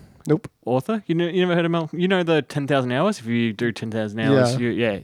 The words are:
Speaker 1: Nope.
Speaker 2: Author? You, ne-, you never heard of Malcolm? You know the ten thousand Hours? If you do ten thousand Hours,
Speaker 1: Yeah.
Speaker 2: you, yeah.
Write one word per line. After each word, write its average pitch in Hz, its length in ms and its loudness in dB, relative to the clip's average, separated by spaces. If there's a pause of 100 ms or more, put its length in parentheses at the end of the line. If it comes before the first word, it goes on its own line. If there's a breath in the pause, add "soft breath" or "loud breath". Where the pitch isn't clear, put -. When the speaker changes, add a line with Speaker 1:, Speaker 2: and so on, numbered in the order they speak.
(260 loud breath)
Speaker 1:
Nope. 151 220 0 (160)
Speaker 2:
Author? 202 420 -2
You, 165 100 -2
ne-, 170 180 0
you 185 60 2
never 180 140 2
heard 170 100 2
of 170 60 0
Malcolm? 165 280 -2
You 175 100 2
know 190 140 2
the 160 200 2
ten 139 240 -4
thousand 127 260 2
Hours? 180 260 0
If 113 80 -12
you 117 260 0
do 120 200 -2
ten 113 180 -8
thousand 107 300 -4
Hours, 127 320 4
Speaker 1:
Yeah. 131 60 -2
Speaker 2:
you, 120 120 0
yeah. 107 340 0